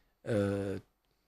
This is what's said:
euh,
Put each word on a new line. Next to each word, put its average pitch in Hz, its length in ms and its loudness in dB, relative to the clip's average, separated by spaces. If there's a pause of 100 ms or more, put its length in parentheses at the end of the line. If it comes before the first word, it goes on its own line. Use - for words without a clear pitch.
(280)
euh, 101 500 0 (500)